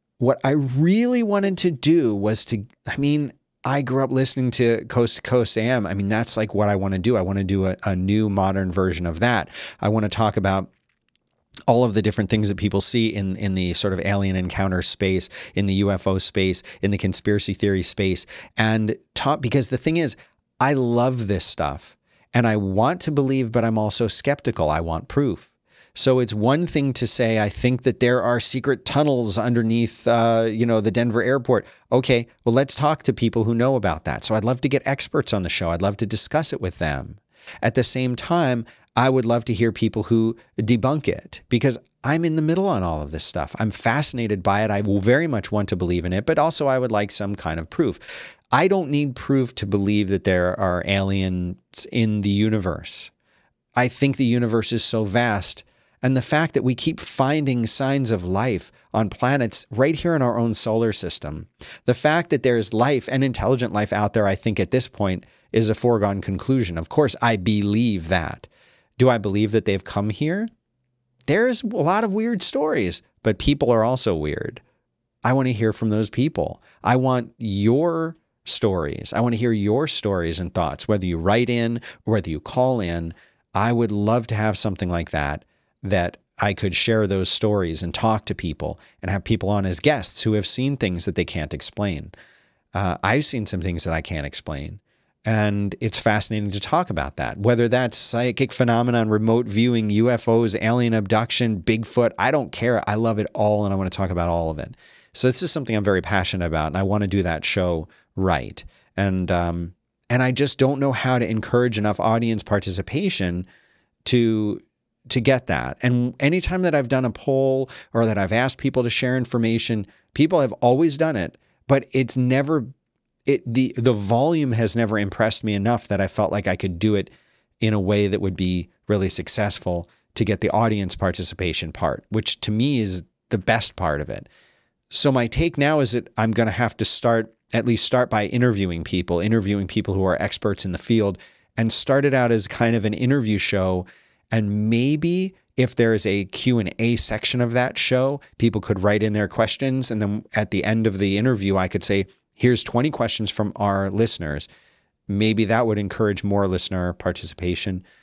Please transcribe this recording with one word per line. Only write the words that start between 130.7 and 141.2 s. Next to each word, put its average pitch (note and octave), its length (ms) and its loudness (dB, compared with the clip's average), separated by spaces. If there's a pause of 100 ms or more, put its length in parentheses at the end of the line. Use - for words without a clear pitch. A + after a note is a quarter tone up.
participation F2+ 760 -2
part, - 380 -4
which - 320 -2
to A2 100 -4
me B2+ 280 0
is F#2 240 -2 (260)
the A2 80 0
best A2 380 0
part D2+ 260 -2
of - 80 -8
it. G1+ 200 -12 (600)
So - 220 2
my B2 160 2
take E3+ 300 0
now D3 220 2
is A#2+ 140 2
that - 240 -4
I'm A2+ 140 2
gonna A2 200 2
have A2+ 260 -2
to G#2+ 80 0
start, A2+ 480 2 (200)
at A#2 120 0
least A#2+ 200 2
start B2+ 240 2
by G#2 180 0
interviewing G2 560 0
people, F2+ 360 -2
interviewing G2+ 480 0
people G2+ 260 -2
who F#2+ 100 0
are F#2 180 0
experts - 440 -2
in F#2 60 -4
the F2+ 60 -6
field, G#2 400 0 (400)